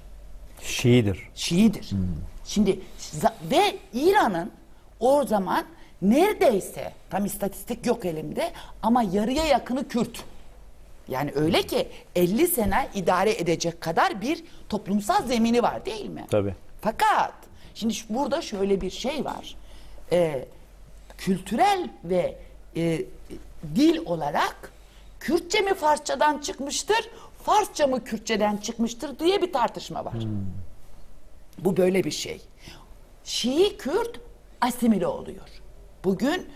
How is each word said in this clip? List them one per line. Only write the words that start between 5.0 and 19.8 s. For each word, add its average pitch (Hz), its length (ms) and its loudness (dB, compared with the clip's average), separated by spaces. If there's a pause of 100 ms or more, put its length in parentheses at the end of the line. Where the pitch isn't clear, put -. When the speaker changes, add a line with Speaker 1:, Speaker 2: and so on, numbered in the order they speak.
Speaker 2:
o 269 240 6
zaman 214 400 0 (380)
neredeyse, 262 920 4 (180)
tam 196 140 -2
istatistik - 600 -6
yok 233 180 2
elimde 160 480 -4 (300)
ama 233 200 4
yarıya 226 420 0
yakını 262 440 2
Kürt. - 360 -2 (840)
Yani 131 260 -2
öyle 165 280 2
ki - 260 -2 (280)
elli 190 300 4
sene 220 480 2
idare 190 380 2
edecek 165 480 -2
kadar 220 400 2
bir 302 240 -4 (240)
toplumsal 214 580 0
zemini 233 360 4
var, 139 240 0
değil 403 220 -6
mi? 156 220 -12
Speaker 1:
Tabii. 101 240 2 (260)
Speaker 2:
Fakat 233 540 2 (400)
şimdi 214 200 -2
şu, - 200 -8
burada 277 280 0
şöyle 196 380 0
bir 185 100 -4
şey 262 340 -4
var. - 320 -8 (560)